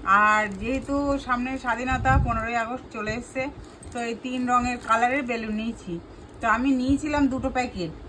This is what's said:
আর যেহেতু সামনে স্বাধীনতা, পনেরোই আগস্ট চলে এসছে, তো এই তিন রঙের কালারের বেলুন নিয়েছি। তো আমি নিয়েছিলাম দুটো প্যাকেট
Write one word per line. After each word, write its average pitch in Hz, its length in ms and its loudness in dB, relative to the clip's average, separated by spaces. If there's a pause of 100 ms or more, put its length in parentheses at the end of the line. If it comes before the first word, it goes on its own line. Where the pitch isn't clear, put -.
আর 214 420 6
যেহেতু 269 760 -2
সামনে 254 320 -2
স্বাধীনতা, 254 680 2
পনেরোই 226 300 -2
আগস্ট 233 380 -4
চলে 214 200 -4
এসছে, 262 340 -6 (440)
তো 240 80 -8
এই 233 240 -4
তিন 254 260 -2
রঙের 247 280 2 (100)
কালারের 247 360 4
বেলুন 226 320 -4
নিয়েছি। 214 440 -6 (420)
তো 226 60 0
আমি 240 240 4
নিয়েছিলাম 277 560 2
দুটো 254 220 0
প্যাকেট 208 420 -2 (180)